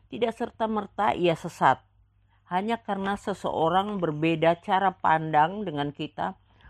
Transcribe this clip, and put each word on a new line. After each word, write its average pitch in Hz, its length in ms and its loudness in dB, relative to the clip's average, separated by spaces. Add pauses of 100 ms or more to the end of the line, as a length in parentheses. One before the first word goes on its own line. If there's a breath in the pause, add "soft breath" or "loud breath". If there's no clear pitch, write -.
(100)
tidak 226 240 -4
serta-merta 220 800 -2
ia 170 240 2
sesat. 156 400 2 (720)
Hanya 214 320 -2
karena 196 320 -4
seseorang 185 880 -2
berbeda 165 560 2
cara 190 320 2
pandang 160 720 2
dengan 147 320 -4
kita, 175 400 -8 (360 soft breath)